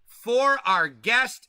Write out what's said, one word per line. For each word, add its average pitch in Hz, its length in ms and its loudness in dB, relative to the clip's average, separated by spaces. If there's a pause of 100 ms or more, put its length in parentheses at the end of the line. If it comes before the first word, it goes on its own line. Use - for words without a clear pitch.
for 269 600 -2
our 185 220 0
guest, 214 600 -4